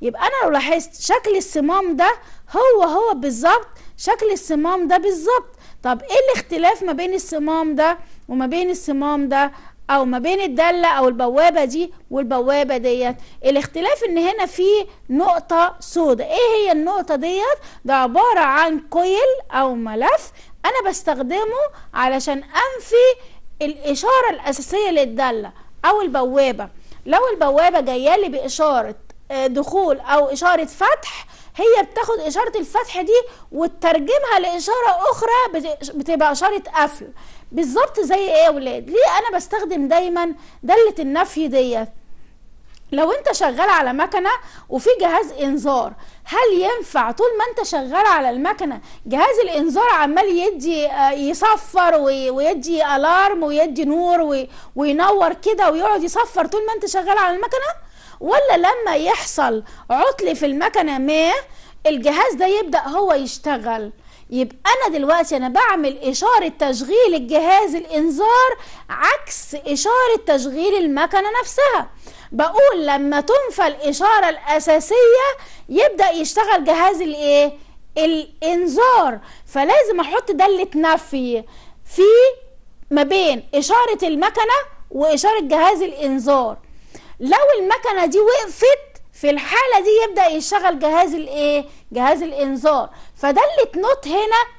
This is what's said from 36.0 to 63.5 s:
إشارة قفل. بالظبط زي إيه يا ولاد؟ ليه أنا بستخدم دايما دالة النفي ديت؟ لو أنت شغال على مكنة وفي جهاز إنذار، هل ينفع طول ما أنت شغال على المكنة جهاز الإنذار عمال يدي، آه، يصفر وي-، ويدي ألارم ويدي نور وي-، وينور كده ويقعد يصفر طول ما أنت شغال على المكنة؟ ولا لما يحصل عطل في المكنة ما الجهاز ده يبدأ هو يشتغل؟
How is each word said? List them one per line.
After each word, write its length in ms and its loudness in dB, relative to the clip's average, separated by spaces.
إشارة 300 -2
قفل. 340 -2
بالظبط 480 -2
زي 140 0
إيه 300 2
يا 60 6
ولاد؟ 400 -6
ليه 280 4
أنا 180 -2
بستخدم 520 -4
دايما 460 0
دالة 360 4
النفي 500 -2
ديت؟ 400 -2
لو 200 2
أنت 200 -2
شغال 360 0
على 240 2
مكنة 380 -2
وفي 200 -2
جهاز 320 0
إنذار، 600 -2
هل 280 2
ينفع 580 -2
طول 180 0
ما 120 2
أنت 160 -6
شغال 400 -2
على 240 2
المكنة 500 -4
جهاز 360 2
الإنذار 460 0
عمال 500 2
يدي، 480 -2
آه، 240 2
يصفر 880 2
وي-، 300 0
ويدي 640 0
ألارم 460 4
ويدي 420 0
نور 360 2
وي-، 280 -2
وينور 560 2
كده 380 0
ويقعد 340 0
يصفر 420 -2
طول 200 -4
ما 60 -4
أنت 140 -6
شغال 320 0
على 180 0
المكنة؟ 540 -6
ولا 360 2
لما 400 2
يحصل 640 -2
عطل 460 0
في 100 -2
المكنة 520 -2
ما 340 2
الجهاز 480 2
ده 120 0
يبدأ 340 0
هو 320 0
يشتغل؟ 800 -4